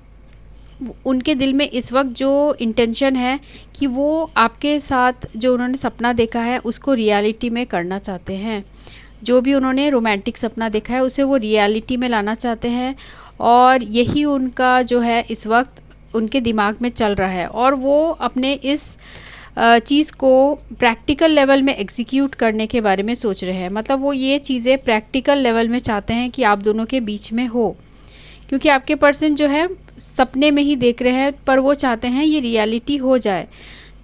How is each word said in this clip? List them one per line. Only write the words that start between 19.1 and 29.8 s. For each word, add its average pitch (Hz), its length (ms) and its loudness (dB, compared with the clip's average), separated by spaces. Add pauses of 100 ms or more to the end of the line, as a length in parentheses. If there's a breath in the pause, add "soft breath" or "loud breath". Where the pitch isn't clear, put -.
अ, 233 220 4
चीज़ 285 340 0
को 269 420 4
practical 277 760 0
level 277 300 4
में 269 140 0
execute 262 600 -4
करने 220 320 -2
के 233 140 -2
बारे 196 220 0
में 233 120 -2
सोच 196 280 -4
रहे 185 140 -4
हैं। 180 120 -6
मतलब 220 300 -2
वो 285 140 0
ये 269 260 0
चीज़ें 262 380 0
practical 262 600 0
level 233 300 2
में 240 120 -2
चाहते 220 340 -4
हैं 240 180 -4
कि 254 120 -4
आप 208 160 2
दोनों 214 260 0
के 262 140 -2
बीच 208 340 -8
में 247 140 -2
हो, 226 300 -2 (720 loud breath)
क्योंकि 269 200 2
आपके 277 260 2
person 294 400 2
जो 294 120 2
है 330 420 -2 (100)